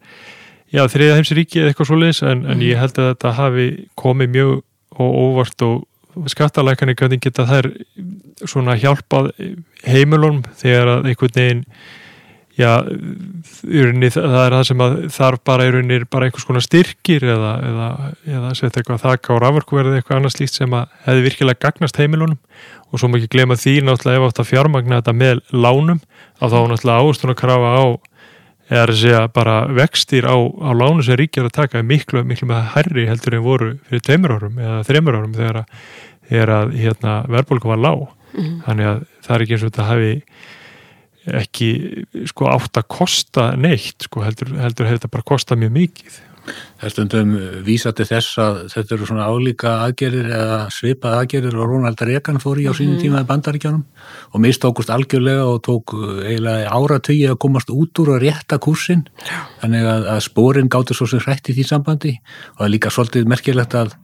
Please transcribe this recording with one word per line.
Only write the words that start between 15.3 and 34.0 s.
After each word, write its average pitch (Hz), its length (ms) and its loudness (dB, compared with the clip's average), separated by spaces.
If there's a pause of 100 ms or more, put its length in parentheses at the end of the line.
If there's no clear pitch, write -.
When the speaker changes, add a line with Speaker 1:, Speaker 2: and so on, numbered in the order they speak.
Speaker 1:
bara 127 220 4
í 127 80 2
rauninni 123 320 0
bara 131 240 -2
einhvers - 160 -10
konar 127 160 0
styrkir 160 640 2
eða, 110 280 0 (120)
eða, 117 220 -4 (420)
eða 127 240 -4
setja 123 300 -4
eitthvað 117 180 -4
þak 127 240 0
á 123 160 0
raforkuverð 139 480 2
eða 135 140 0
eitthvað 135 180 0
annað 135 160 -2
slíkt 139 160 -4
sem 123 240 -2
að 120 160 -6 (140)
hefði 127 180 4
virkilega 131 400 0
gagnast 151 320 -2
heimilunum. 156 400 0 (560)
Og 120 80 -4
svo 123 80 2
má 120 80 2
ekki 113 160 -2
gleyma 127 240 4
því 135 240 2
náttúrulega 131 400 2
ef 131 80 2
átt 117 140 -2
að - 80 -8
fjármagna 131 500 2
þetta 117 160 0
með 127 300 4
lánum, 139 560 2 (320)
að 117 180 -2
þá 120 80 4
náttúrulega 117 400 2
ávöxtunarkrafa 127 720 2
á, 131 120 4 (840)
eða 120 160 4
að 113 100 2
segja 113 320 4
bara 113 280 2 (120)
vextir 135 560 2
á, 127 140 2
á 123 340 -2
lánu 131 320 2
sem 123 160 2
ríki 147 220 -2
eru 120 80 -2
að - 80 -14
taka 131 240 0
er 113 80 -2
miklu, 135 340 0
miklu 123 240 -4
með 117 240 -2
hærri 147 380 0
heldur 117 260 -2
en 117 80 -2
voru 117 380 0
fyrir 120 240 -6